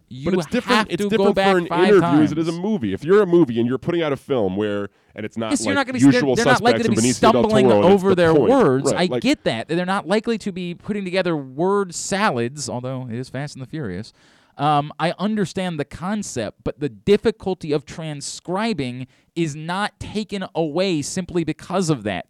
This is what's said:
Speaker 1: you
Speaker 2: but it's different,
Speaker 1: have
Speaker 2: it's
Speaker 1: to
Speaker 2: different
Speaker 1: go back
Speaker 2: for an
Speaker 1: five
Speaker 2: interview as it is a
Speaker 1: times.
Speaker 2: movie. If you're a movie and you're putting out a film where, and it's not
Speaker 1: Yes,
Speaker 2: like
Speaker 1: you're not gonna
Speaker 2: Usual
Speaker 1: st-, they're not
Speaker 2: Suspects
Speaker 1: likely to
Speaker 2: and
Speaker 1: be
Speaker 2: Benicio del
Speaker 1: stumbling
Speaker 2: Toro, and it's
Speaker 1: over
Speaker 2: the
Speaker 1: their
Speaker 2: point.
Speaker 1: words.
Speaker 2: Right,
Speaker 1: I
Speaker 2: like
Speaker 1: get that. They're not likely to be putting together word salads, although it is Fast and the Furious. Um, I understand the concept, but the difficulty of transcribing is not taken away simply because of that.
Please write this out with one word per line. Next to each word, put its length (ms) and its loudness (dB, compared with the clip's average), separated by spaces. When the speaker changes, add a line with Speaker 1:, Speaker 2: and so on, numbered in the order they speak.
Speaker 1:
you 240 -6
Speaker 2:
but 80 2
it's 80 -2
different, 300 0
Speaker 1:
have 120 0
Speaker 2:
it's 140 -4
Speaker 1:
to 60 -2
Speaker 2:
different 220 2
Speaker 1:
go 20 2
back 180 2
Speaker 2:
for 60 4
an 100 0
Speaker 1:
five 220 2
Speaker 2:
interview 340 6
as 80 2
it 60 -6
is 100 -2
a 40 0
Speaker 1:
times. 120 -6
Speaker 2:
movie. 300 -2
If 100 -4
you're 180 6
a 60 2
movie 320 4
and 80 2
you're 100 -2
putting 260 -2
out 100 0
a 20 -2
film 400 -2
where, 320 -2
and 100 -10
it's 100 -14
not 140 -4
Speaker 1:
Yes, 100 -2
Speaker 2:
like 60 -6
Speaker 1:
you're 100 -2
not 100 0
gonna 140 -6
Speaker 2:
Usual 140 6
Speaker 1:
st-, 80 2
they're 80 2
not 140 4
Speaker 2:
Suspects 20 -6
Speaker 1:
likely 220 2
to 40 0
Speaker 2:
and 80 0
Speaker 1:
be 140 2
Speaker 2:
Benicio 100 -2
del 140 6
Speaker 1:
stumbling 320 4
Speaker 2:
Toro, 100 6
and 100 6
it's 100 6
Speaker 1:
over 160 2
Speaker 2:
the 40 2
Speaker 1:
their 180 4
Speaker 2:
point. 160 6
Speaker 1:
words. 440 4
Speaker 2:
Right, 160 0
Speaker 1:
I 60 -4
Speaker 2:
like 60 -2
Speaker 1:
get 220 0
that. 240 -2
They're 180 -2
not 220 -4
likely 300 0
to 160 -8
be 220 -8
putting 280 -8
together 320 -2
word 580 -2
salads, 760 -2
although 420 -8
it 40 -6
is 120 -8
Fast 300 -10
and 40 -14
the 80 -14
Furious. 440 -8
Um, 420 0
I 180 -2
understand 600 -4
the 60 -6
concept, 800 -8
but 160 -8
the 80 -4
difficulty 840 -2
of 140 -2
transcribing 1200 -6
is 200 -4
not 460 -6
taken 420 -6
away 480 -2
simply 440 -4
because 440 -4
of 140 -2
that. 260 -6